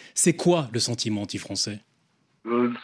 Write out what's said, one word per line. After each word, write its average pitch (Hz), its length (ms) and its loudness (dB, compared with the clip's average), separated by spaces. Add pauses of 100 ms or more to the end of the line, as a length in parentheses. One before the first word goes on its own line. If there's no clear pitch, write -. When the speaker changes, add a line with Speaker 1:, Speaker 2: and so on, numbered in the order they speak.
(140)
Speaker 1:
c'est 170 220 4
quoi 165 360 2
le 117 80 -4
sentiment 110 440 -2
anti-français ? 104 560 -6 (680)
Speaker 2:
Euh, 120 240 2 (120)